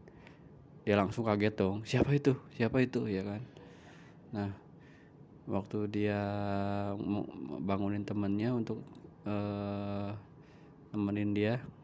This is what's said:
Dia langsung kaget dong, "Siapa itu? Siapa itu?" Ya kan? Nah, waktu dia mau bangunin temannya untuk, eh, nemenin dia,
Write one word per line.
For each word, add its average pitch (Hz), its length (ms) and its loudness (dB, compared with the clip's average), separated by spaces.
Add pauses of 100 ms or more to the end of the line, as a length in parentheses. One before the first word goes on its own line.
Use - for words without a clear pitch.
(840)
Dia 104 160 4
langsung 104 240 2
kaget 107 320 4
dong, 101 320 0
"Siapa 127 240 4
itu? 143 240 6 (240)
Siapa 123 240 4
itu?" 123 240 0
Ya 95 160 -2
kan? 101 200 -6 (920)
Nah, 101 160 -2 (1000)
waktu 98 300 -2 (100)
dia 104 320 2 (800)
mau 104 260 0 (380)
bangunin 98 420 0
temannya 104 480 0
untuk, 113 320 -4 (400)
eh, 101 840 -4 (800)
nemenin 104 400 0
dia, 107 300 2 (220)